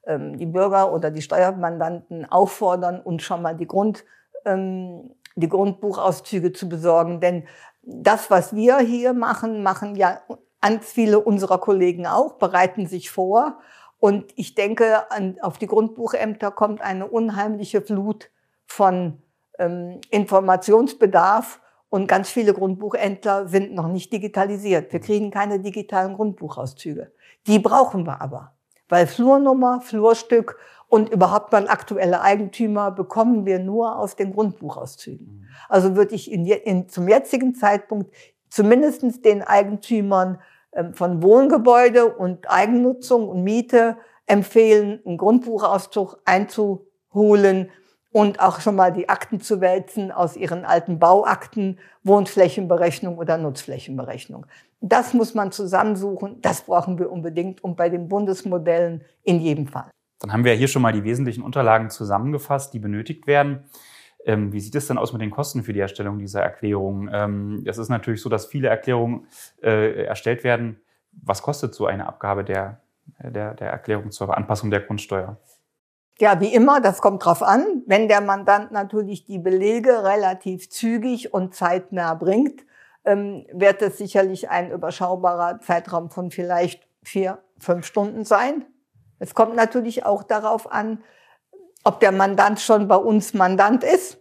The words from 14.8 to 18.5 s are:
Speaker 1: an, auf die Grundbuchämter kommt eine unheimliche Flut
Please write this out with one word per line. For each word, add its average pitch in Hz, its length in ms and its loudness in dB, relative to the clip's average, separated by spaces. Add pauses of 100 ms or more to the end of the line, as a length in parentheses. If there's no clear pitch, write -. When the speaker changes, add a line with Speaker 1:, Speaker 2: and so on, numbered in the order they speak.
Speaker 1:
an, 190 320 -6
auf 180 160 -6
die 220 80 -8
Grundbuchämter 214 840 -2
kommt 208 300 -4
eine 190 260 -8
unheimliche 208 720 -4
Flut 208 480 -6 (380)